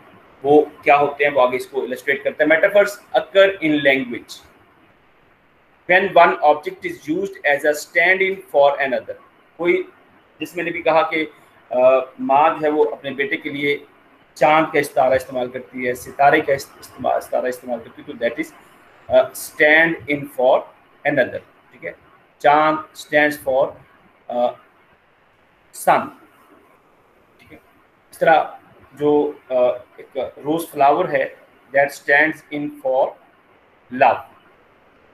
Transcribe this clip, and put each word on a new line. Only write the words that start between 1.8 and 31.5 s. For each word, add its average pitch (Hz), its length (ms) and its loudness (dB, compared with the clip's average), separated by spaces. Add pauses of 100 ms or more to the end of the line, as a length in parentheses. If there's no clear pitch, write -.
इलस्ट्रेट 127 400 -6
करता 139 200 -2
है। 151 60 2
Metaphors 196 420 2 (260)
occur 196 460 2
in 151 180 0
language 131 520 -2 (1600)
when 185 220 0
one 175 280 4
object 151 440 0
is 160 320 -8
used 147 380 -4
as 143 100 -8
a 151 80 2
stand 175 480 -2
in 190 140 -2 (200)
for 143 220 4 (100)
another। 117 260 -6 (440)
कोई, 175 320 -2 (500)
जिसमें 165 240 -10
ने 170 80 -6
भी 170 100 -10
कहा 160 200 0
कि, 160 300 -4 (400)
अ, 127 400 2 (100)
माँ 139 280 2
जो 156 160 -4
है 151 40 2
वो 151 140 2
अपने - 280 -4
बेटे 139 260 -6
के 147 120 -10
लिए 143 360 -6 (520)
चांद 156 360 2
का 147 60 2
इस्तारा 131 360 0
इस्तेमाल 127 340 -6
करती 127 360 -12
है, 123 100 -2
सितारे 143 460 0
का 143 120 -2
इस-, - 260 -8
इस्तेमा-, 123 380 -6
इस्तारा 123 320 -6
इस्तेमाल 123 300 -10
करती 120 220 -20
है, 147 60 -20
तो 120 180 -8
that 160 200 -4
is, - 80 -20 (560)
अ, 127 240 2
stand 160 640 2
in 147 260 -6
for 139 400 0 (460)
another, 131 320 -2 (340)
ठीक - 100 -20
है। - 120 -14 (460)
चांद 156 440 2 (100)
stands 147 520 -2
for, 135 260 0 (560)
अ, 120 180 -2 (1300)
sun, 139 320 0 (1300)
ठीक - 120 -20
है। 151 80 -20 (540)
इस - 60 -20
तरह 180 400 2 (360)
जो, 147 440 0 (120)
अ, 131 40 -4 (440)
एक - 180 -16
रोज 151 500 -6
फ्लावर 151 400 2
है, 139 300 -4 (380)